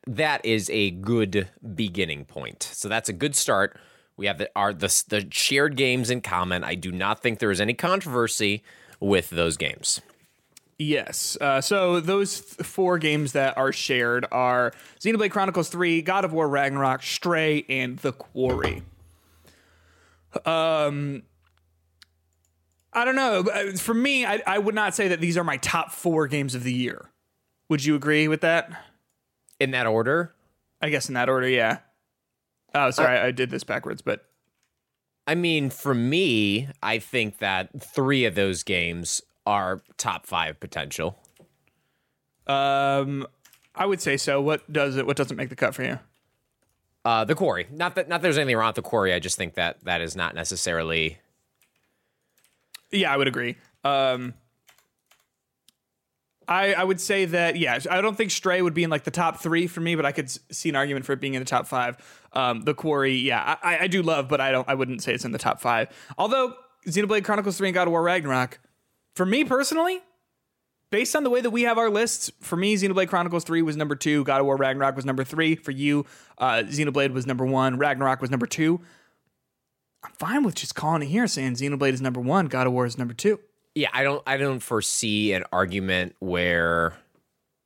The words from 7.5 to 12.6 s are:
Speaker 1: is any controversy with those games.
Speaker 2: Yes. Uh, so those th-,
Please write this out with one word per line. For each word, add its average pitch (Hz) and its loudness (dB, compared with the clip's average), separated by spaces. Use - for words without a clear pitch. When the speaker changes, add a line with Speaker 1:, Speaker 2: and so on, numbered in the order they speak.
Speaker 1:
is 92 0
any 107 0
controversy 120 -2
with 98 2
those 82 0
games. - -4
Speaker 2:
Yes. - -4
Uh, 139 2
so 180 2
those 196 0
th-, - -12